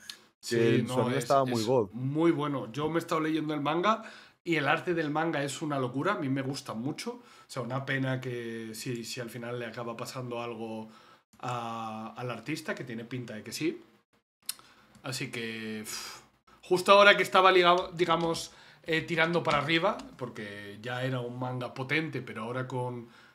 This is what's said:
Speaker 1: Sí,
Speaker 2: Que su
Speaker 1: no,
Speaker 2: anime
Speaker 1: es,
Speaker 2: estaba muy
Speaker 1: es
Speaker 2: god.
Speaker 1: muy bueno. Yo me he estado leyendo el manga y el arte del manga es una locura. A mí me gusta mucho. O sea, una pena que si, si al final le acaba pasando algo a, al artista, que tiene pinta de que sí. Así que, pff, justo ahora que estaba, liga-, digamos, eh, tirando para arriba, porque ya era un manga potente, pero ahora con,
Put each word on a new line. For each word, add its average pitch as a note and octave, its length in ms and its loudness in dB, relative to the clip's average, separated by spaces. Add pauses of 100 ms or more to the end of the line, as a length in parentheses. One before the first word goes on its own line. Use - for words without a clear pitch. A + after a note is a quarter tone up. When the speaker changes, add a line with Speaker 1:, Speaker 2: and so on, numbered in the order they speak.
(400)
Speaker 1:
Sí, - 180 0
Speaker 2:
Que A#2 240 6
su A2 60 -2
Speaker 1:
no, B2+ 160 0
Speaker 2:
anime B2 140 0
Speaker 1:
es, C#3 60 -2
Speaker 2:
estaba C#3 220 4
muy A#2+ 160 0
Speaker 1:
es G#2+ 60 0
Speaker 2:
god. A#2 240 2
Speaker 1:
muy C#3 400 2
bueno. C#3+ 400 -2
Yo D3 180 -2
me D#3+ 60 -2
he E3+ 40 2
estado E3 220 0
leyendo D#3 320 -2
el D3 80 -2
manga F3+ 420 2 (400)
y E3 140 0
el C#3 100 2
arte D#3+ 260 0
del D#3+ 160 0
manga D#3 320 0
es C#3 200 -6
una D3 180 -2
locura. C3+ 340 0
A G3+ 60 -2
mí D3 80 -2
me C3+ 140 0
gusta C3 320 -6
mucho. C#3 400 -6
O B3 80 -16 (260)
sea, - 140 -8
una C3 240 -4
pena C3 340 0
que A#2 560 -8
si, A#2 300 -6
si A#2+ 160 -8
al A#2 80 -8
final A#2+ 280 -8
le A#2+ 80 -6
acaba A#2 300 -8
pasando A#2+ 460 -8
algo A2+ 480 -8 (500)
a, A2+ 760 -8
al B2 120 -8
artista, D3 460 -6
que D#3 80 -10
tiene A2+ 220 -10
pinta A#2+ 300 -10
de G#2 80 -12
que A2+ 100 -12
sí. - 280 -4 (1200)
Así C3 280 -8
que, A2 540 -8
pff, - 360 -12 (420)
justo F3+ 280 4
ahora G3+ 240 12
que F3+ 80 2
estaba, F#3 280 8
liga-, F3+ 420 6
digamos, E3 580 0 (320)
eh, D#3+ 180 0
tirando E3 420 2
para D3+ 160 4
arriba, E3 380 2 (200)
porque G#2 640 -10
ya B2 240 -4
era C3 160 -2
un B2 180 -8
manga B2+ 340 -6
potente, C#3 480 -2
pero A2 220 -10
ahora B2+ 240 -4
con, B2 400 -6 (280)